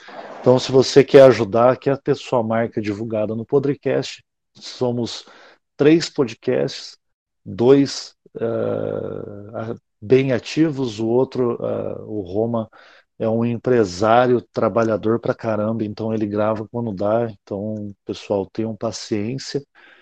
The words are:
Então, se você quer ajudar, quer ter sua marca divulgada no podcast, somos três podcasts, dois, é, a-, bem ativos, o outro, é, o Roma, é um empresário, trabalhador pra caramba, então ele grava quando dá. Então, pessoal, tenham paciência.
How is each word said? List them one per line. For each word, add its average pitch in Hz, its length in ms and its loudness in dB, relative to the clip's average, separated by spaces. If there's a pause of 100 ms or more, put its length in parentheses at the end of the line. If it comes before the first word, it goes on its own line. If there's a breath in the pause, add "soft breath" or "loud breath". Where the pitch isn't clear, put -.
(400 loud breath)
Então, 127 200 4
se - 120 -6
você 131 320 6
quer 135 200 10
ajudar, 117 540 6
quer 139 200 -2
ter 143 180 -2
sua 127 280 -2
marca 113 380 -2
divulgada 107 540 -4
no 113 100 -8
podcast, 135 760 -2 (300)
somos - 720 -6 (500 loud breath)
três 156 340 4
podcasts, 131 880 -4 (460)
dois, 127 720 2 (240)
é, 117 60 -4 (1080)
a-, 113 200 -8 (260)
bem 131 300 2
ativos, 131 680 -2
o 113 80 -2
outro, 123 540 0
é, 107 400 -6
o 107 200 -10
Roma, 110 480 -4 (500 loud breath)
é 113 80 -2
um 113 160 0
empresário, 117 1000 2
trabalhador 110 760 0
pra 123 140 -4
caramba, 110 500 -4
então 110 300 -6
ele 107 120 -2
grava 107 420 -2
quando 117 260 -6
dá. 107 360 -2
Então, 104 640 -10 (140)
pessoal, 101 400 -4
tenham 110 300 -6
paciência. 113 880 -6 (380 soft breath)